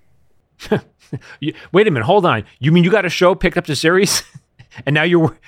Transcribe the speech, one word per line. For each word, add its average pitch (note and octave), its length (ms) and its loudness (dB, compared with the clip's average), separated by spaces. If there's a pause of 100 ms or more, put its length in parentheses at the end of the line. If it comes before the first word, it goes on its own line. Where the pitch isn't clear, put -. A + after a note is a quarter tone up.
(600)
<laughs> - 200 -4 (580)
You, D3 160 -8 (160)
wait G3+ 160 4
a G#3 60 0
minute, A2+ 140 -2
hold F3+ 200 2
on. A2+ 180 0 (140)
You D3 140 0
mean F3 100 6
you F3+ 80 2
got G#3 140 2
a F3+ 60 -4
show, F3+ 260 2
picked F#3 200 -2
up F3 100 -4
the C#3+ 100 -6
series, F#3 480 0 (300)
<laughs> - 320 -16
and C#3+ 80 -2
now D#3 100 2
you're, E3+ 440 0